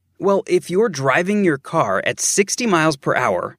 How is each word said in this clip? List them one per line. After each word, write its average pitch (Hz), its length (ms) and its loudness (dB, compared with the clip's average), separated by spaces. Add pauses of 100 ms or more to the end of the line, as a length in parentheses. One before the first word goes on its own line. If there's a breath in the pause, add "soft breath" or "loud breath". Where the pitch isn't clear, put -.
(180)
Well, 196 280 2
if 180 220 0
you're 202 220 0
driving 165 520 0
your 165 160 2
car 110 460 -2
at - 160 -2
sixty - 460 0
miles 160 300 2
per - 200 -2
hour, 104 420 -2